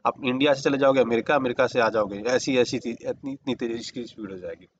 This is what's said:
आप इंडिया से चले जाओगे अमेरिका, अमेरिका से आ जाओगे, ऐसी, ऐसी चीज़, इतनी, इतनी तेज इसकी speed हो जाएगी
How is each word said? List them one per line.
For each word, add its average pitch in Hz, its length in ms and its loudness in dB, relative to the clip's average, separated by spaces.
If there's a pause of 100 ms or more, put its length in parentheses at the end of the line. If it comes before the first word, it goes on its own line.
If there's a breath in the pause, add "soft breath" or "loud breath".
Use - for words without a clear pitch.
आप - 180 -2
इंडिया 135 300 2
से 139 80 -4
चले 143 160 2
जाओगे 135 240 4
अमेरिका, 117 340 2
अमेरिका 127 320 2
से 123 120 -2
आ 110 100 4
जाओगे, 104 380 -2
ऐसी, 127 300 0
ऐसी 120 220 2
चीज़, 117 280 -8
इतनी, 135 260 -8
इतनी 131 220 -6
तेज 117 160 -4
इसकी 117 340 -10
speed 104 260 -12
हो 95 60 -12
जाएगी 87 300 -14 (120)